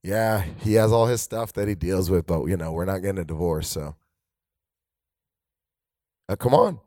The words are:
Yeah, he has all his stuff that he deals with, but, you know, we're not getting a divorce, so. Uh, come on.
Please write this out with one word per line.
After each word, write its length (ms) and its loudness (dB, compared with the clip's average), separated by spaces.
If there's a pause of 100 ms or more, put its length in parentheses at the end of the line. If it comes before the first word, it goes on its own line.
Yeah, 440 0 (160)
he 140 2
has 180 6
all 140 4
his 140 0
stuff 300 -8
that 160 -4
he 80 -2
deals 340 0
with, 160 2
but, 200 -2
you 100 0
know, 160 -6
we're 140 -4
not 140 -2
getting 200 -4
a 60 -6
divorce, 420 -2
so. 300 -10 (2250)
Uh, 80 -2
come 160 2
on. 340 4